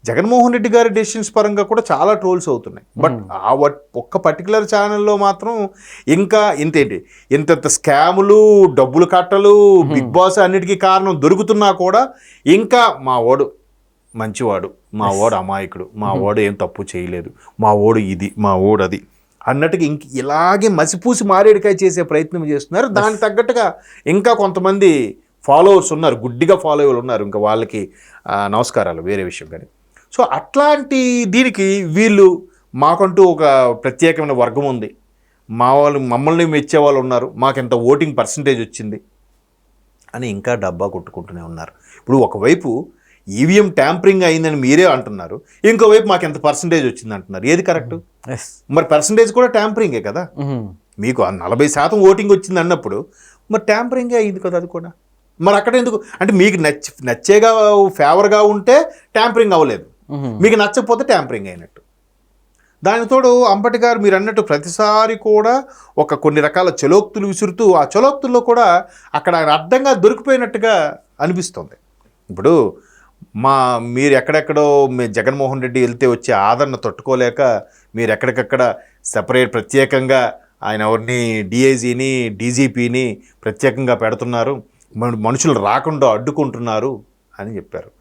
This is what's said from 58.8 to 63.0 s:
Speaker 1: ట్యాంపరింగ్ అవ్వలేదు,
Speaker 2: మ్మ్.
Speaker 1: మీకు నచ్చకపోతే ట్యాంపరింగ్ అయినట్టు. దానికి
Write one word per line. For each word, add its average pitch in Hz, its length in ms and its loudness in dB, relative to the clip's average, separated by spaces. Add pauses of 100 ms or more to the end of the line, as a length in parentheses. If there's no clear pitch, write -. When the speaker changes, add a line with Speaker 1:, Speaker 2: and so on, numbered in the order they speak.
Speaker 1:
ట్యాంపరింగ్ 220 380 2
అవ్వలేదు, 135 320 0 (260)
Speaker 2:
మ్మ్. 139 320 -6
Speaker 1:
మీకు 220 120 4
నచ్చకపోతే 220 500 0
ట్యాంపరింగ్ 127 420 -2
అయినట్టు. 87 340 -20 (1040)
దానికి 220 240 -2